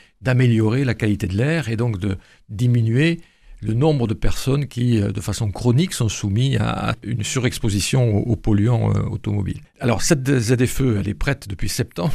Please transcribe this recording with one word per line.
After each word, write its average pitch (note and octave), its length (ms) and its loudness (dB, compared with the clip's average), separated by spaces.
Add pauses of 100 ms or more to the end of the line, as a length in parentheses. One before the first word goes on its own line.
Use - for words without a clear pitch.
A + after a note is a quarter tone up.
(200)
d'améliorer A#2+ 640 2
la B2 80 0
qualité G#2 340 -2
de F#2 120 -2
l'air D3 320 -2
et A2+ 60 -2
donc A2+ 220 -2
de F#2 200 -4 (320)
diminuer A#2+ 720 2 (400)
le G#2+ 120 -2
nombre C3+ 320 2
de G#2+ 80 -2
personnes C3 540 0
qui, A#2+ 300 0
euh, G#2 140 2
de G#2 80 -8
façon G#2+ 300 -4
chronique, B2 420 2
sont A#2 160 0
soumises A#2 520 0
à G#2+ 420 -2
une A2 200 -4
surexposition A#2 920 0
aux, A#2 160 0
aux G2+ 40 2
polluants, A2 600 2
euh, G2+ 60 0
automobiles. G2+ 580 -4 (200)
Alors, A#2+ 200 0
cette C3 260 2
Z B2 380 2
F - 160 0
E, B2 180 2
elle G2 100 -4
est G2+ 60 -4
prête - 320 -4
depuis - 220 -4
septembre, - 460 -2